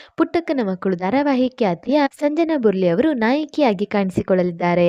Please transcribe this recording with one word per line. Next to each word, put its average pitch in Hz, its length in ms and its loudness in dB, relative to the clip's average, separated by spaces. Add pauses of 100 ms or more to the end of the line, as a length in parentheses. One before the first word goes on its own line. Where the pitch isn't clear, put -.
(180)
ಪುಟ್ಟಕ್ಕನ 330 460 -2
ಮಕ್ಕಳು 190 320 -2
ಧಾರಾವಾಹಿ 254 600 0
ಖ್ಯಾತಿಯ 233 440 0 (180)
ಸಂಜನಾ 311 380 0
ಬುರ್ಲಿ 190 300 2
ಅವರು 247 260 2
ನಾಯಕಿಯಾಗಿ 240 720 0
ಕಾಣಿಸಿಕೊಳ್ಳಲಿದ್ದಾರೆ. 180 1040 0